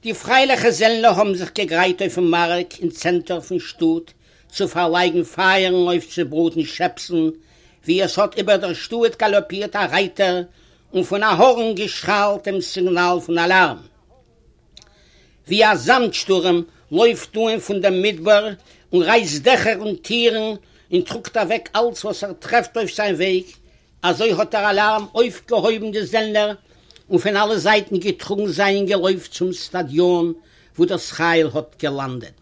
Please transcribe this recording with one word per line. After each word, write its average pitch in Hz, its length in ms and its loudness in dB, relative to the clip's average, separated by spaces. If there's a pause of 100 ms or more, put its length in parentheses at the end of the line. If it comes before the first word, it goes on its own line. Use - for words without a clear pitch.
די 220 120 -6
פריילעכע 254 560 2
זעלנער 226 480 4
האבן 202 160 2
זיך 180 200 -8
געגרייט 180 460 0
אויף 185 140 -2
דעם 175 160 2
מארק 175 500 0
אין 170 100 -2
צענטער 175 500 -4
פון 175 180 -6
שטאט, 165 540 -2 (360)
צו - 200 -4
פארלייגן 175 540 0
פייערן, 185 520 0
אויפצוברטן 165 920 -2
שעפסן, 175 640 -4 (560)
ווי 180 180 2
עס 180 160 -2
האט 202 200 0
איבער 202 180 2
דער 180 180 -2
שטאט 233 460 -2
גאלאפירט, 202 520 0
דער 196 180 -2
רייטער, 180 520 0 (520)
און 185 80 0
פון 202 200 -2
א 214 40 2
הארן 226 480 4
געשאלט 202 760 -2
דעם 196 120 -4
סיגנאל 180 680 0
פון 170 120 -2
אלארם. 170 380 2 (1700)
ווי 208 180 4
א 214 100 6
זאמטשטורם 185 880 0 (300)
לויפט 226 440 0
דא 220 220 0
פון 196 220 -6
דעם 185 220 2
מדבר 208 460 2 (440)
און 180 100 4
רייסט 165 400 0
דעכער 226 360 2
און 208 180 -6
טירן 220 580 -2 (380)
און 180 100 2
טרוקט 233 340 -8
אוועק 214 400 -2
אלעס, 233 280 -2
וואס 202 200 -6
ער 196 80 -10
טרעפט - 440 -2
אויף 220 200 -4
זיין 208 180 -2
וועג, 185 300 0 (580)
אזוי 185 300 0
האט 214 180 0
דער 208 200 0
אלארם 208 440 2
אויפגעהויבן 220 760 0
די 208 140 -4
זעלנער 214 460 0 (580)
און 180 80 2
פון 202 180 0
אלע 214 200 2
זייטן 202 400 2
געטראגן 202 500 -4
זיין 196 400 0
געלויף 190 420 0
צום 180 240 -4
סטאדיאן, 175 720 0 (500)
וואו 175 120 2
דאס 180 220 -6
חיל 165 440 2
האט - 280 -8
געלאנדעט. 135 600 -8